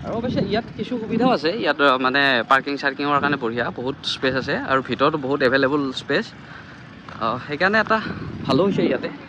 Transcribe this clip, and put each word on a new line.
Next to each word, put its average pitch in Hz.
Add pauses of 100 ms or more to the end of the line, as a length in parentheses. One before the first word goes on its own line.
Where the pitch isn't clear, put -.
আৰু -
অৱশ্যে 240
ইয়াত 208 (120)
কিছু 233
সুবিধাও 226
আছে, 160
ইয়াত, 170
আহ, 131
মানে 131 (260)
পাৰ্কিং 135
চাৰ্কিঙৰ 143
কাৰণে 143
বঢ়িয়া, 120 (100)
বহুত 127
স্পেচ 131
আছে 135 (140)
আৰু 135
ভিতৰতো 139
বহুত 143
এভেইলেবল 135
স্পেচ। 170
আহ, - (100)
সেইকাৰণে 180
এটা 214 (480)
ভালো 139
হৈছে 196
ইয়াতে। 139 (200)